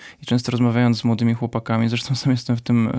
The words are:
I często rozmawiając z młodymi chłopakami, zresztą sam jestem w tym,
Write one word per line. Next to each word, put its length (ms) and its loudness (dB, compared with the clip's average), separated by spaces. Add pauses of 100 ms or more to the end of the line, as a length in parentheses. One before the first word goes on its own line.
(220)
I 40 -18
często 260 -2
rozmawiając 460 2
z 60 -6
młodymi 300 2
chłopakami, 540 -2
zresztą 260 -4
sam 160 -2
jestem 260 0
w 60 -4
tym, 360 2